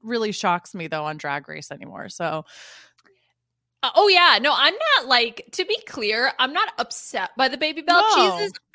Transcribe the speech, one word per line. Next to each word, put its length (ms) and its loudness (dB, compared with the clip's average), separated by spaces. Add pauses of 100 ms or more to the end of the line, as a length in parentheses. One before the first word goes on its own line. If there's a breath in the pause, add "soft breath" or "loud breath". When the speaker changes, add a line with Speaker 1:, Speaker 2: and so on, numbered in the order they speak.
Speaker 1:
really 300 -4
shocks 420 -2
me, 140 -8
though, 160 -4
on 140 -6
Drag 300 -6
Race 220 -14
anymore. 380 -14
So 360 -6 (1400 loud breath)
Speaker 2:
Uh, 120 -2
oh, 140 6
yeah. 340 6
No, 120 2
I'm 200 2 (220)
not, 120 0
like, 440 0
to 120 -4
be 220 -4
clear, 540 -2
I'm 120 0
not 260 -2
upset 580 -6
by 120 2
the 80 -6
Baby 260 -4
Bell 200 4 (140)
Speaker 1:
No. 220 4
Speaker 2:
cheeses. 140 -6 (220)